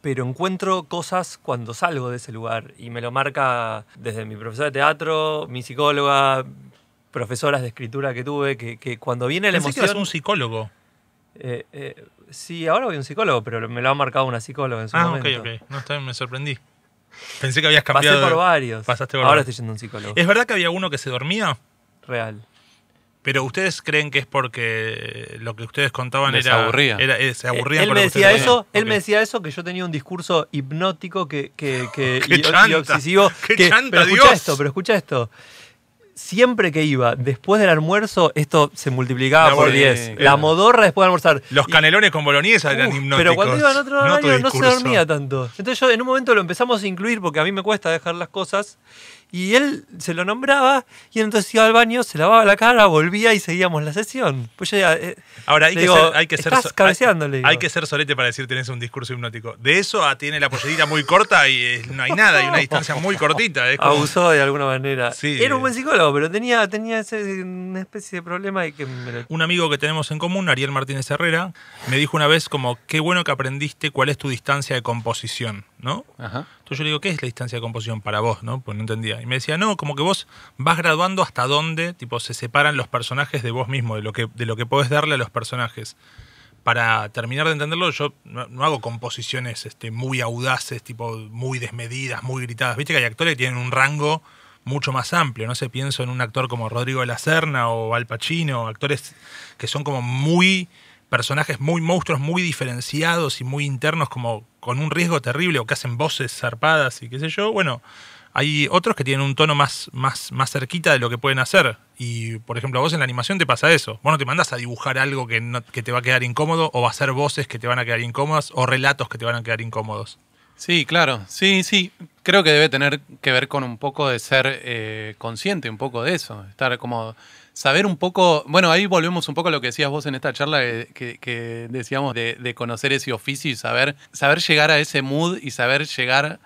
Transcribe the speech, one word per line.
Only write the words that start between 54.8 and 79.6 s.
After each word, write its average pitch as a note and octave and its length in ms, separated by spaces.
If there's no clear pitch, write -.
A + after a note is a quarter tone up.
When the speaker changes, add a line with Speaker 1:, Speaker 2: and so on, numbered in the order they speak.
Speaker 1:
eh, F3 240
Speaker 2:
Ahora, D3+ 200
hay F3 80
Speaker 1:
le E3+ 60
Speaker 2:
que F3+ 60
Speaker 1:
digo, F3+ 100
Speaker 2:
ser, D3 60
hay E3 120
que D#3+ 80
ser D#3+ 160
Speaker 1:
"Estás B3+ 180
Speaker 2:
so-, - 60
Speaker 1:
cabeceando", F#3 480
Speaker 2:
hay, C#3+ 80
Speaker 1:
le C3+ 60
digo. C3 100
Speaker 2:
hay E3 100
que E3+ 100
ser D#3+ 200
solete C#3+ 260
para B2 120
decir: B2+ 200
"Tenés B2+ 220
un B2 100
discurso A#2+ 340
hipnótico". A#2 460
De C#3+ 220
eso F#3+ 240
a C3+ 140
tiene D3 200
la C#3 120
pollerita D3+ 360
muy D3+ 160
corta F3 460
y, C3 80
eh, A#2+ 340
no C3 140
hay B2+ 80
nada, F#3 260
hay C3+ 80
una C#3 120
Speaker 1:
<laughs> - 20
Speaker 2:
distancia C#3+ 340
muy F3+ 220
cortita. D3+ 560
Es C#3 60
como C#3+ 160
Speaker 1:
Abusó D#3 360
de D3+ 100
alguna C#3 260
manera. C3 440
Speaker 2:
Sí. D3 320
Speaker 1:
Era C4+ 140
un C4 60
buen B3+ 120
psicólogo, A3+ 400
pero D3+ 160
tenía, A3 380
tenía A3 320
ese, G3+ 420
una F#3 380
especie F#3+ 380
de E3+ 40
problema F#3 460
y D3 40
que C#3+ 140
me B2 240
lo A#2+ 180
Speaker 2:
Un D#3+ 140
amigo E3+ 260
que C#3+ 100
tenemos D#3 340
en D#3 80
común, F3+ 280
Ariel C3+ 220
Martínez C3+ 400
Herrera, E3 420
me C3 80
dijo D3 200
una D3+ 120
vez D#3 200
como: B2 380
"Qué D#3 140
bueno F3 240
que D3 80
aprendiste C#3 580
cuál C3+ 200
es C#3 80
tu C#3+ 100
distancia C3+ 480
de A#2+ 60
composición", A2+ 800
¿no? D3 240
Speaker 3:
Ajá. B2 280
Speaker 2:
Entonces C3+ 200
yo D#3 60
le D3+ 60
digo: D3+ 100
"¿Qué G3 80
es D#3+ 120
la C3+ 60
distancia A#2+ 300
de A2+ 60
composición A2+ 380
para G#2+ 200
vos?", A2+ 240
¿no? B2 160
Pues G#2 160
no G#2+ 80
entendía. A2+ 360
Y A#2 60
me B2 100
decía: D#3 220
"No, G#3 180